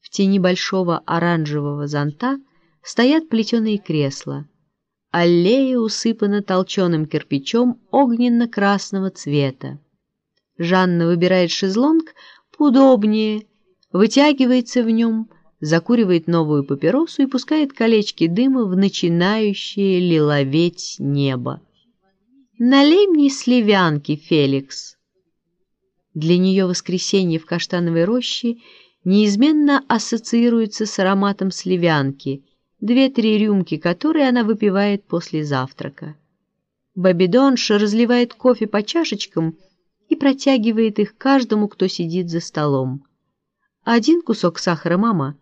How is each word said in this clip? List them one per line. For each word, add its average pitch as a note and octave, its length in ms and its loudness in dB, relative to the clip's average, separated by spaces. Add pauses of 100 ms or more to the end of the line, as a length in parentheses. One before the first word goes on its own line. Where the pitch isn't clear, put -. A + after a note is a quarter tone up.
В - 20 -20
тени G3 300 0
большого F3+ 640 -2
оранжевого D3 800 -2
зонта D3 540 -4 (420)
стоят D4 460 0
плетеные A3 500 -2
кресла. C#3+ 720 -6 (640)
Аллея F3+ 680 2
усыпана G#3+ 600 -2
толченым F#3 680 -2
кирпичом F#3+ 760 -2 (100)
огненно-красного A#3 1160 0
цвета. C#3 720 -4 (760)
Жанна F3 500 0
выбирает F3 440 2
шезлонг C4+ 640 0 (440)
поудобнее, A3 920 4 (440)
вытягивается B3+ 920 2
в A3+ 80 -2
нем, A3+ 400 0 (300)
закуривает E3+ 680 0
новую D3+ 360 0
папиросу F#3+ 600 0
и C4+ 40 2
пускает C#4 460 -2
колечки A3 540 0
дыма B3 360 0
в F#3 140 -2
начинающее G3 1200 0
лиловеть D#3 1000 0
небо. C3+ 600 -4 (1000)
«Налей C#4+ 500 4
мне D4 220 2
сливянки, G3 840 0
Феликс». C#3 800 -2 (1160)
Для D#3+ 240 0
нее F#3+ 320 2
воскресенье F3+ 680 -2
в - 60 -12
Каштановой E3+ 600 -2
роще — A#3 540 -4 (480)
неизменно C4+ 800 2
ассоциируется A#3 1000 -2
с - 140 -8
ароматом G3 500 0
сливянки, D3 920 -2 (380)
две-три A#3 560 2
рюмки G3 400 0
которой C#4 500 0
она B3 160 2
выпивает G3+ 640 0
после E3 400 -6
завтрака. C#3+ 720 -8 (760)
Бэби F3+ 340 0
Донж B3 440 2
разливает A#3 640 0
кофе B3 340 0
по G#3 160 -2
чашечкам G3+ 720 -4 (520)
и D#4 80 0
протягивает A3+ 840 0
их G#3 180 -4
каждому, A3+ 520 0
кто F#3+ 180 -4
сидит F3 420 -4
за E3 120 -4
столом. C#3 640 -4 (800)
«Один A#3+ 360 2
кусок F3+ 380 -4
сахара, E3+ 380 -2
мама. F3+ 440 -2